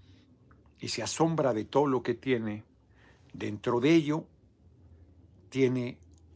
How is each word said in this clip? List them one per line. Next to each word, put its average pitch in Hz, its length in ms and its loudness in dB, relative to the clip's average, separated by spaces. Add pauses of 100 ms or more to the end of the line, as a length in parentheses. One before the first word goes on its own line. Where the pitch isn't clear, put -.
(800)
y 123 100 -10
se - 140 -6
asombra 147 520 0
de 107 100 -4
todo 143 220 2
lo 131 160 0
que 120 120 -2
tiene. 110 500 -4 (680)
Dentro 110 480 -4
de 151 140 6
ello 151 320 2 (1200)
tiene 127 500 0 (380)